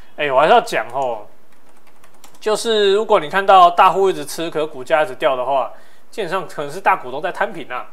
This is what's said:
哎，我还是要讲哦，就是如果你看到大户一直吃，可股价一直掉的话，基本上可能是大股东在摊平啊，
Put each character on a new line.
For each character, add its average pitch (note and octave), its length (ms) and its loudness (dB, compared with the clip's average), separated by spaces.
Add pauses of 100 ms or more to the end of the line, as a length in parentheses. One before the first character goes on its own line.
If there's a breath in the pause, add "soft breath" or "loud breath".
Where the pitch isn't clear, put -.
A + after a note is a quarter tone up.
(160 soft breath)
哎， D3 160 -2
我 C3 80 4
还 D3+ 80 6
是 G#3 60 6
要 A#3 80 8
讲 C#3 320 -4
哦， A#2+ 340 -4 (1120)
就 G#3+ 160 0
是 G#3 380 2
如 A3 120 2
果 G#3+ 140 4
你 D3+ 100 -4
看 G3 160 -2
到 F#3+ 240 8
大 F3+ 220 6
户 F#3+ 180 2
一 F#3 40 0
直 D3+ 100 -6
吃， E3 260 -6
可 D#3 160 -2
股 C3+ 160 -12
价 D3+ 220 2
一 - 20 2
直 C3+ 100 -8
掉 D3 200 0
的 B2+ 80 -4
话， B2 300 -2 (360 loud breath)
基 - 120 -8
本 F3 80 -6
上 F3 180 -4
可 - 140 -8
能 C#3+ 100 -6
是 F3 80 -8
大 F#3+ 160 2
股 B2+ 160 -10
东 C#3+ 100 -8
在 F3+ 80 -4
摊 G#3 220 -2
平 E3 160 -10
啊， A#2+ 260 -8